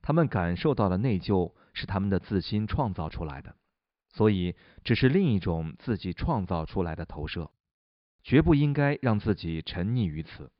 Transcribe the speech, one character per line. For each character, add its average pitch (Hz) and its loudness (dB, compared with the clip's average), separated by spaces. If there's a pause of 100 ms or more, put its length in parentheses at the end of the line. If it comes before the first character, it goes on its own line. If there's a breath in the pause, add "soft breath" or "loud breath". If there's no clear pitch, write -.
他 - -2
们 160 6
感 87 0
受 147 0
到 104 2
的 90 2
内 107 0
疚 90 0 (220 soft breath)
是 - -8
他 95 -2
们 101 0
的 98 2
自 95 0
心 107 -2
创 107 -2
造 78 -6
出 82 -8
来 69 -10
的， - -18 (540)
所 107 4
以 90 0 (260 soft breath)
只 120 2
是 127 4
另 185 4
一 110 4
种 82 -2
自 107 -4
己 90 -6
创 113 -2
造 82 -2
出 98 -4
来 80 -4
的 80 -8
投 73 -10
射， 80 -8 (720)
绝 131 4
不 160 4
应 143 2
该 143 0
让 110 2
自 104 2
己 82 -6
沉 87 -4
溺 117 0
于 78 -4
此。 - -14